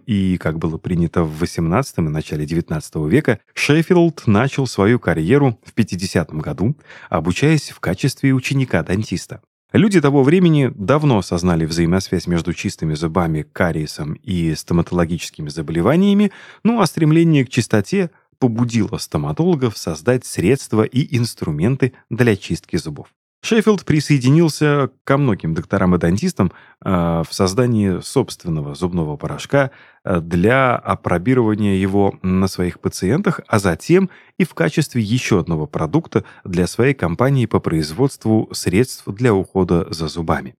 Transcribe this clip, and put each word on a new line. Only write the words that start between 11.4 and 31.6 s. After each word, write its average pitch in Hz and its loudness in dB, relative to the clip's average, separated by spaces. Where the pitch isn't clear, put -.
взаимосвязь 85 0
между 85 -2
чистыми 82 -6
зубами, 80 -2
кариесом 78 -4
и 82 -2
стоматологическими 85 -2
заболеваниями, 160 2
ну 233 0
а 180 4
стремление 156 4
к 113 -10
чистоте 147 0
побудило 117 0
стоматологов 131 -2
создать 120 -2
средства 110 0
и 143 -2
инструменты 123 -2
для 117 2
чистки - -6
зубов. 76 -10
Шеффилд 220 2
присоединился 147 2
ко 139 2
многим 101 0
докторам 90 0
и 87 4
дантистам, 92 0
а, 85 0
в - -14
создании 101 0
собственного 80 -4
зубного 147 -4
порошка, 131 -2
а, 87 0
для 107 2
опробирования 104 0